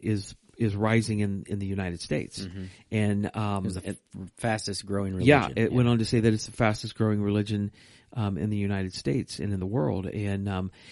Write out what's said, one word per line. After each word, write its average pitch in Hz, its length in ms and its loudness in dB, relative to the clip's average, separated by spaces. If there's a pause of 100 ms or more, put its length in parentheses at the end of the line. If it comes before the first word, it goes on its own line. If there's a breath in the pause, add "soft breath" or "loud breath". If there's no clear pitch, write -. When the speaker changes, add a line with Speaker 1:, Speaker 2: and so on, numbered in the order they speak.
Speaker 1:
is, 104 340 -2 (220)
is 107 180 0
rising 107 440 2
in, 98 280 -2
in 101 120 -4
the 98 80 -4
United 95 340 -4
States. - 400 -4
Speaker 2:
Mm-hmm. 95 220 -8 (280 loud breath)
Speaker 1:
And, 104 460 2
um, 104 260 0
Speaker 2:
It 95 40 -2
was 92 80 -4
the 92 160 -6
Speaker 1:
it 95 60 -8 (220)
Speaker 2:
f-, 95 180 -10
fastest 107 480 -4
growing 98 360 -2
Speaker 1:
Yeah, 135 220 8
Speaker 2:
religion. - 140 -4
Speaker 1:
it 113 140 4
Speaker 2:
Yeah. 117 60 2
Speaker 1:
went 123 100 6
on 120 120 4
to 110 60 2
say 117 140 2
that 110 140 6
it's 110 140 -2
the 104 40 -14
fastest 107 440 0
growing 107 260 2
religion, 101 500 0 (420 soft breath)
um, 101 260 -2
in 107 100 0
the 107 80 0
United 98 380 -2
States - 440 -2
and 101 140 -2
in 98 60 -2
the 92 80 -2
world. 104 400 0
And, 98 420 -2
um, 92 220 -2 (200 loud breath)